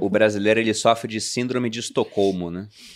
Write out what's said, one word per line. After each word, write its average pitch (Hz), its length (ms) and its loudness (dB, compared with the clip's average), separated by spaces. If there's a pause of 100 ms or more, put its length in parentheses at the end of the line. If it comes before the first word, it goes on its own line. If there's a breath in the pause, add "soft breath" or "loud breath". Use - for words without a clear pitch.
o 101 60 0
brasileiro, 104 500 4
ele 110 140 2
sofre 117 340 2
de 110 120 -6
síndrome 123 480 -4
de 113 120 -6
Estocolmo, 98 720 -2
né? 92 180 -10 (280 loud breath)